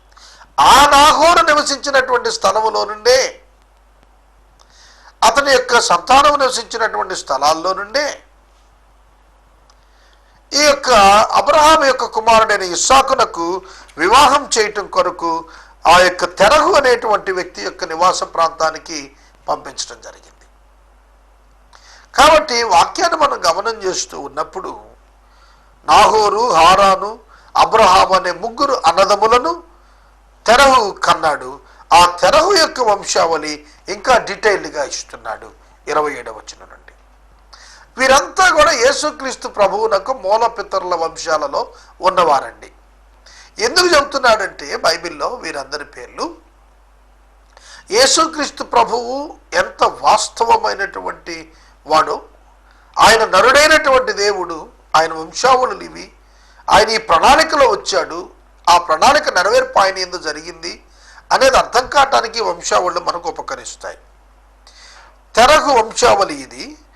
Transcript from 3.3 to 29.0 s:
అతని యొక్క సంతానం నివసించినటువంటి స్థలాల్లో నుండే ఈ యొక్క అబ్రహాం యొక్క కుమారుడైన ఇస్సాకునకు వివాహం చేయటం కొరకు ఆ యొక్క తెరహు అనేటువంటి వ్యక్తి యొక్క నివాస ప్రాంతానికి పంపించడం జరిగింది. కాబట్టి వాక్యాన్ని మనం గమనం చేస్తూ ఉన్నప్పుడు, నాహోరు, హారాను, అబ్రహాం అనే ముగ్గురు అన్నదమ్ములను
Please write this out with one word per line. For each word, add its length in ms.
అతని 280
యొక్క 280
సంతానం 580
నివసించినటువంటి 800
స్థలాల్లో 560
నుండే 500
ఈ 100
యొక్క 280
అబ్రహాం 440
యొక్క 220
కుమారుడైన 560
ఇస్సాకునకు 1000
వివాహం 600
చేయటం 280
కొరకు 580
ఆ 120
యొక్క 260
తెరహు 480
అనేటువంటి 600
వ్యక్తి 300
యొక్క 220
నివాస 380
ప్రాంతానికి 920
పంపించడం 520
జరిగింది. 460
కాబట్టి 480
వాక్యాన్ని 560
మనం 280
గమనం 360
చేస్తూ 380
ఉన్నప్పుడు, 600
నాహోరు, 640
హారాను, 640
అబ్రహాం 560
అనే 200
ముగ్గురు 540
అన్నదమ్ములను 760